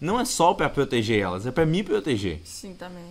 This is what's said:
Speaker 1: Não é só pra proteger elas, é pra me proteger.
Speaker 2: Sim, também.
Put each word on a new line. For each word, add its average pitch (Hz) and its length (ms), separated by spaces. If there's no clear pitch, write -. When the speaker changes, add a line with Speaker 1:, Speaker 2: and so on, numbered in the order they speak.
Speaker 1:
Não 190 180
é 247 60
só 170 280
pra 175 160
proteger 117 520
elas, 95 260
é 127 60
pra 165 120
me 165 200
proteger. 110 600
Speaker 2:
Sim, - 300
também. - 360